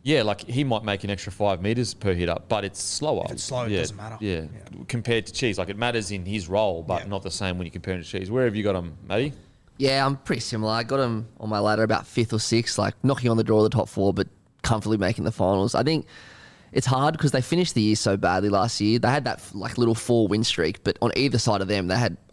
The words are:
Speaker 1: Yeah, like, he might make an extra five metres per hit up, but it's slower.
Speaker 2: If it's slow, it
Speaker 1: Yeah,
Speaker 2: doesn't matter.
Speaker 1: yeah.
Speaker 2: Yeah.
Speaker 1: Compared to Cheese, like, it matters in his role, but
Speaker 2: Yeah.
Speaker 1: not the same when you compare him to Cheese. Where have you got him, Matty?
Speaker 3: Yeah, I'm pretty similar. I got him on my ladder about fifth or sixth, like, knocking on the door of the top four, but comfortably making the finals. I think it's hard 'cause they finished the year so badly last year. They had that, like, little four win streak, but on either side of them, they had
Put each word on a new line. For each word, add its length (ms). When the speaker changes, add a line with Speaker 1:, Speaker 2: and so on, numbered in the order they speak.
Speaker 1:
Yeah, 220
like, 180
he 220
might 200
make 200
an 80
extra 200
five 300
metres 320
per 220
hit 120
up, 220
but 160
it's 160
slower. 440
Speaker 2:
If 80
it's 100
slow, 220
it 60
Speaker 1:
Yeah, 100
Speaker 2:
doesn't 160
matter. 220
Speaker 1:
yeah. 220
Speaker 2:
Yeah. 60
Speaker 1:
Compared 400
to 60
Cheese, 260
like, 100
it 80
matters 320
in 160
his 240
role, 320
but 220
Speaker 2:
Yeah. 60
Speaker 1:
not 120
the 100
same 280
when 60
you 60
compare 220
him 80
to 80
Cheese. 220
Where 140
have 100
you 80
got 120
him, 220
Matty? 240
Speaker 3:
Yeah, 300
I'm 100
pretty 240
similar. 320
I 80
got 180
him 280
on 100
my 100
ladder 240
about 240
fifth 260
or 60
sixth, 400
like, 240
knocking 260
on 80
the 60
door 160
of 40
the 140
top 120
four, 220
but 160
comfortably 340
making 260
the 80
finals. 440
I 80
think 220
it's 140
hard 300
'cause 140
they 100
finished 340
the 60
year 140
so 220
badly 320
last 320
year. 180
They 100
had 140
that, 160
like, 220
little 180
four 320
win 160
streak, 400
but 180
on 140
either 240
side 220
of 80
them, 180
they 80
had 220